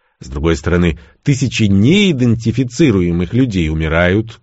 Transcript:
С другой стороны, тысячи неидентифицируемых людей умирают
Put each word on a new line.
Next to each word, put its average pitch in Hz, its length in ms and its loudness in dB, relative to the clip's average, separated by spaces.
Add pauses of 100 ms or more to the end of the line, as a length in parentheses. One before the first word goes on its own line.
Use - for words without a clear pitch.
(200)
С - 80 -20
другой 73 280 -2
стороны, 85 440 0 (240)
тысячи 127 400 -2
неидентифицируемых 113 1700 0
людей 104 360 0
умирают 85 720 0